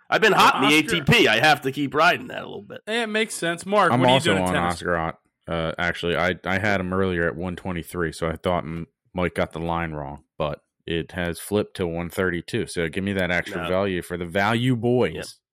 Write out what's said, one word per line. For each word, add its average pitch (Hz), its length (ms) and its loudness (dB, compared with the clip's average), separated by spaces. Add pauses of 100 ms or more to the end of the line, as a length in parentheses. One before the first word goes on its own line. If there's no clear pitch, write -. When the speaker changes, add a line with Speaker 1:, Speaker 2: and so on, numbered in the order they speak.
Speaker 1:
I've 160 120 2
been 214 120 6
hot 196 220 6
in - 140 2
the 151 140 6
Speaker 2:
Oscar - 140 -2
Speaker 1:
A 151 80 -6
T 135 140 4
P. 147 100 6
I 110 100 4
have 151 220 4
to 135 100 -2
keep 139 240 -4
riding 156 320 2
that 107 160 -10
a - 20 -12
little 95 160 -12
bit. 113 240 -16
Speaker 2:
Yeah, 233 180 -2
it 226 60 -6
makes 220 240 -2
sense. 170 320 -4
Mark, 196 260 4
Speaker 3:
I'm 127 100 4
Speaker 2:
what 127 60 6
are - 20 8
you 127 60 8
Speaker 3:
also 160 180 2
Speaker 2:
doing 190 100 2
in - 60 -
Speaker 3:
on - 40 2
Speaker 2:
tennis? 87 220 0
Speaker 3:
Oscar 87 220 0
Ott. 82 220 -4 (280)
Uh, 82 320 -2
actually, 85 380 -2
I, 87 180 2 (100)
I 92 140 0
had 101 220 0
him 90 120 -4
earlier 92 320 0
at 73 120 -2
one 87 180 -6
twenty-three, 85 560 -6
so - 160 -4
I 80 80 -4
thought 87 300 -2
m-, 82 220 -8 (260)
Mike 87 200 -2
got 90 200 -2
the 78 60 -10
line 82 340 -4
wrong, 71 300 -10 (140)
but 76 240 -4 (240)
it 82 280 -6
has 87 260 -6
flipped - 380 -4
to 92 100 -4
one 85 220 -6
thirty-two. 90 580 -4
So 85 220 -4
give 95 160 -6
me 101 80 -2
that 90 180 -2
extra 90 320 -4
Speaker 1:
No. 87 60 -6
Speaker 3:
value 92 320 0
for 87 160 -8
the 87 80 -6
value 113 500 0
boys. 113 640 -2 (140)